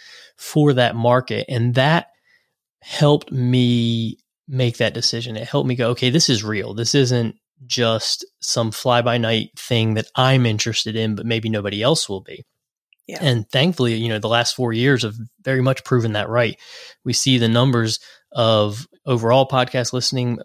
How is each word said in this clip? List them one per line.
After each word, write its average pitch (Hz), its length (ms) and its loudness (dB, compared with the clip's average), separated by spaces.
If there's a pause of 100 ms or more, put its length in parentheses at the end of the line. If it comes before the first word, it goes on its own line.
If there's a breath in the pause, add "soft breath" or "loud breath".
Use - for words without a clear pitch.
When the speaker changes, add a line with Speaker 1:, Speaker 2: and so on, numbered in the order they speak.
(360 loud breath)
Speaker 1:
for 147 380 2
that 120 200 2
market, 117 540 0
and 120 260 0
that 147 340 2 (720)
helped 147 500 2
me 120 880 0 (300)
make 127 300 -2
that 110 160 0
decision. 117 420 -6
It 107 120 -10
helped 139 200 -2
me 127 80 -2
go, 120 140 0
"Okay, 127 200 0
this 156 180 2
is 110 140 0
real. 107 320 -6
This 113 200 -2
isn't 123 420 2 (300)
just 113 580 -2 (160)
some 113 320 -2
fly-by-night 117 840 0
thing 113 380 0
that 107 120 -4 (100)
I'm 131 300 4
interested 110 500 -2
in, 110 180 -2
but 104 120 -6
maybe 113 220 -2
nobody 101 340 -4
else 151 260 2
will 95 140 -6
be." - 220 -18 (640)
Speaker 2:
Yeah. 165 140 -12
Speaker 1:
And 123 300 0
thankfully, 131 460 0
you 117 120 -2
know, 110 100 -4
the 110 100 -4
last 117 280 0
four 123 160 -2
years 123 300 2
have 107 120 -4 (280)
very 131 180 -2
much 131 240 0
proven 117 280 0
that 104 160 -4
right. 113 300 0 (460 loud breath)
We 127 80 -2
see 131 260 2
the 117 100 2
numbers 117 500 2 (340 loud breath)
of 110 540 2 (200)
overall 123 420 2
podcast 127 440 -2
listening, 123 520 -2